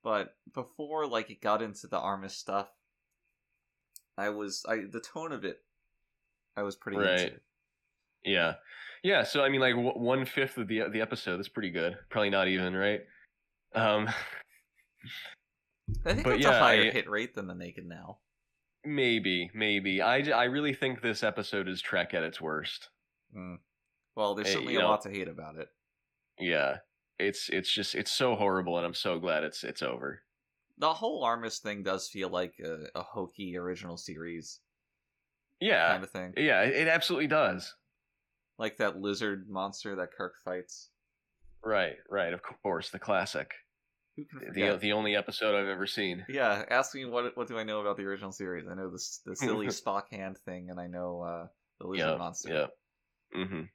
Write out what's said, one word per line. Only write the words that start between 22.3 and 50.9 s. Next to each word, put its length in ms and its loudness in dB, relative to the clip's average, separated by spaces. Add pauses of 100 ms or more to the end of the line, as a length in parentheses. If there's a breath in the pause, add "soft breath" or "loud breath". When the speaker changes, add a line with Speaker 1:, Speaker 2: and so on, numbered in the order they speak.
Speaker 2:
worst. 480 -4 (440)
Speaker 1:
Mm. 260 -12 (560)
Well, 200 2
there's 140 -2
Speaker 2:
Eh, 20 4
Speaker 1:
certainly 220 0
Speaker 2:
you 60 4
Speaker 1:
a 20 6
Speaker 2:
know, 80 6
Speaker 1:
lot 140 4
to 60 -8
hate 200 -6
about 260 -14
it. 140 -10 (680)
Speaker 2:
Yeah, 420 0 (380)
it's, 320 -2
it's 240 -2
just, 220 -2
it's 160 -2
so 240 4
horrible, 420 2
and 80 0
I'm 80 -4
so 260 0
glad 260 2
it's, 180 -6
it's 180 -6
over. 420 -4 (560)
Speaker 1:
The 140 2
whole 300 -4
Armus 380 -2
thing 220 -6
does 260 -2
feel 200 -4
like 320 -2
a, 320 -8
a 100 -6
hokey 520 -8
original 420 -6
series 600 -10 (1000)
Speaker 2:
Yeah. 320 6
Speaker 1:
kind 120 2
of 60 -10
thing. 280 -6
Speaker 2:
Yeah, 260 6
it, 120 4
it 120 4
absolutely 400 2
does. 460 2 (840)
Speaker 1:
Like 200 -4
that 220 0
lizard 500 0
monster 480 -6
that 200 -4
Kirk 160 -6 (100)
fights. 460 -8 (720)
Speaker 2:
Right, 320 2 (140)
right, 240 0
of 80 -8 (220)
course, 260 -2
the 100 -10
classic. 520 0 (640)
Speaker 1:
Who 80 -10
can 140 -16
Speaker 2:
The, 80 -10
Speaker 1:
forget? 340 2
Speaker 2:
the 120 2
only 220 2
episode 400 2
I've 140 2
ever 180 -2
seen. 400 -2
Speaker 1:
Yeah, 440 2
ask 240 4
me 100 -8
what, 320 -2
what 100 -4
do 120 -6
I 40 -2
know 180 -2
about 160 0
the 60 -6
original 280 -4
series. 380 -6
I 40 -8
know 160 -6
the 60 -10
s-, 300 -10
the 100 -8
silly 320 0
Speaker 2:
<laughs> 0 -
Speaker 1:
Spock 440 -4
hand 320 -8
thing, 280 -10
and 80 -10
I 80 -8
know, 340 -6